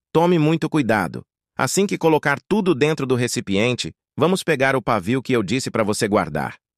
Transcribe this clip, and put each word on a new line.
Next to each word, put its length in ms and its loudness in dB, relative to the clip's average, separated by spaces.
Tome 260 4
muito 320 2
cuidado. 520 0
Assim 280 0
que 120 -6
colocar 400 2
tudo 260 2
dentro 320 0
do 80 2
recipiente, 760 -2
vamos 260 2
pegar 340 0
o 40 0
pavio 400 -2
que 120 -4
eu 100 2
disse 280 -4
pra 120 -2
você 260 0
guardar. 480 -2